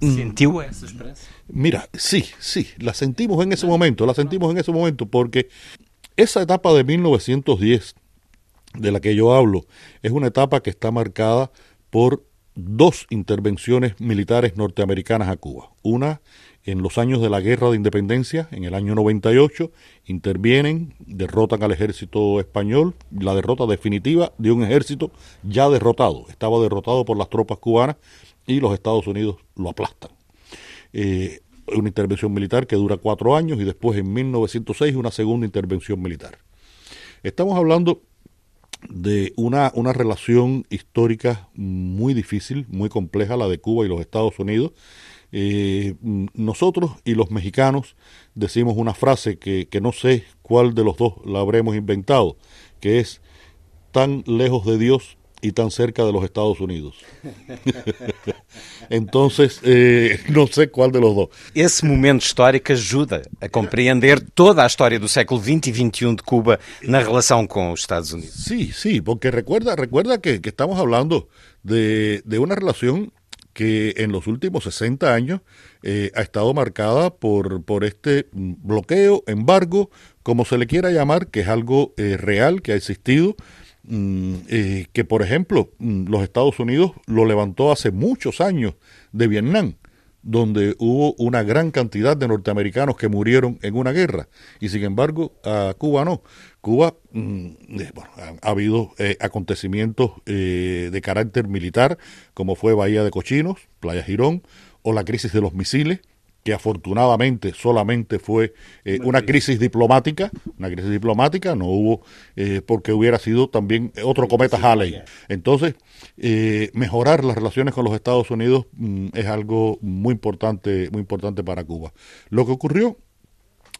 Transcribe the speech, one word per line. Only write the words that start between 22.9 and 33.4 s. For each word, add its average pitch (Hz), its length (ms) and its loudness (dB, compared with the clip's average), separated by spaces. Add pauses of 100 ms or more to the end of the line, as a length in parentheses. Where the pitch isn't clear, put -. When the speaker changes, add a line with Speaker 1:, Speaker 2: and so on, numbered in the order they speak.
Speaker 1:
la 95 240 -2
derrota 127 300 -2
definitiva 110 720 0
de 110 140 2
un 120 120 2
ejército 131 480 -2 (320)
ya 113 260 2
derrotado. 117 600 2
Estaba 113 320 0
derrotado 113 420 0
por 110 140 -4
las 98 120 -4
tropas 107 280 -2
cubanas 120 400 2 (500)
y 131 140 0
los 107 120 0
Estados 107 320 -2
Unidos 101 300 -4 (200)
lo 90 140 -6
aplastan. - 420 -10 (800)
Eh, 95 480 -4 (260)
una 107 200 -2
intervención 101 440 -2
militar 101 360 -2
que - 80 -2
dura 101 220 0
cuatro 110 380 0
años 156 240 -2